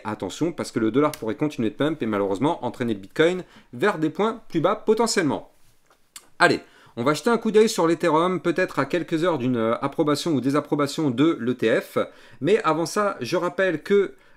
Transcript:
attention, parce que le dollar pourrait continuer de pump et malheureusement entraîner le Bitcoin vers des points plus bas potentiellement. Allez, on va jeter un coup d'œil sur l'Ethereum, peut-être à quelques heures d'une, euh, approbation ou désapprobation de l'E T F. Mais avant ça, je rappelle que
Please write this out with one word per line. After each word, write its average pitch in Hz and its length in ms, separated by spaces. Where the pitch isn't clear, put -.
attention, 107 480
parce 113 200
que - 80
le 110 100
dollar 139 220
pourrait 110 240
continuer 131 340
de - 60
pump 151 260
et 120 60
malheureusement 101 580
entraîner 117 300
le 95 40
Bitcoin 165 440
vers 156 260
des 156 100
points 220 400
plus 170 100
bas 180 160
potentiellement. 214 760
Allez, 151 220
on 117 80
va 147 100
jeter 151 160
un 233 80
coup 220 140
d'œil 214 180
sur 175 160
l'Ethereum, 170 540
peut-être 175 400
à 135 60
quelques 160 380
heures 170 140
d'une, 123 200
euh, 113 180
approbation 147 560
ou 131 100
désapprobation 143 680
de 147 280
l'E 120 140
T 123 260
F. - 200
Mais 185 220
avant 160 240
ça, 208 340
je 127 160
rappelle 180 460
que 202 320